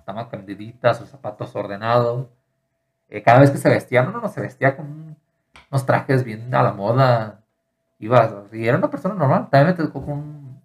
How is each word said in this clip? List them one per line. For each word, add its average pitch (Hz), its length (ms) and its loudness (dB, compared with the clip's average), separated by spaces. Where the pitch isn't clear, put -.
cama 110 240 -12
candidita, 104 680 -4
sus - 140 -14
zapatos - 460 -12
ordenados. 117 720 0
Eh, 104 140 -10
cada 120 180 8
vez 139 120 8
que - 60 -4
se 160 100 0
vestía, 123 340 2
no, 170 80 -4
no, 233 100 -10
no, 214 80 -6
se - 120 -12
vestía 135 360 -2
con 147 100 -14
un, 156 300 -16
unos 135 160 -4
trajes 135 380 0
bien 110 300 -12
a 127 100 2
la 101 80 0
moda. 113 680 0
Iba, 107 520 2
y 113 140 -4
era 139 120 4
una 294 120 0
persona - 240 -6
normal. 160 360 0
También 156 260 4
me 165 80 -2
tocó 143 200 -6
con 147 140 -6
un, 147 460 -16